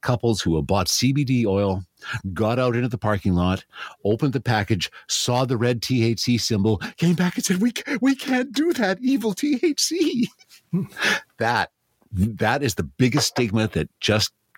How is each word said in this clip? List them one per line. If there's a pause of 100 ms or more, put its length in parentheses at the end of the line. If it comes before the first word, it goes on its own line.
couples
who
have
bought
C
B
D
oil, (520)
got
out
into
the
parking
lot, (400)
opened
the
package, (160)
saw
the
red
T
H
C
symbol, (180)
came
back
and
said,
"We
ca-,
we
can't
do
that
evil
T
H
C." (440)
<laughs> (580)
That, (420)
that
is
the
biggest
stigma
that (120)
just, (260)